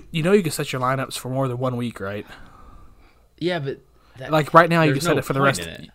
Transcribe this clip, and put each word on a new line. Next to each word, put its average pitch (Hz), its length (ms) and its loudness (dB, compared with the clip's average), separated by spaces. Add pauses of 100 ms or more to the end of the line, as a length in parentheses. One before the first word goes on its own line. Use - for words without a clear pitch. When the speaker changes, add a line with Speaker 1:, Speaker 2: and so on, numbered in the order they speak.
(100)
Speaker 1:
you 160 140 -4
know, 180 80 2
you 208 100 4
can 160 100 -2
set - 200 -6
your 131 100 -4
lineups 131 340 -2
for - 120 -10
more 131 180 -2
than 123 120 -4
one 127 180 -2
week, 120 240 -6
right? 101 260 -8 (1120)
Speaker 2:
Yeah, 170 220 -4
but 139 200 -8 (360)
that, 131 160 -6
Speaker 1:
Like, 156 200 2
right 165 160 8
now, 165 140 4
you 160 100 6
Speaker 2:
there's 135 120 0
Speaker 1:
can - 20 0
set 170 80 2
Speaker 2:
no 147 60 2
Speaker 1:
it - 40 -8
for - 80 -6
the 135 80 0
Speaker 2:
point 135 180 2
Speaker 1:
rest. 85 100 -8
Speaker 2:
in - 160 -14
it. - 100 -20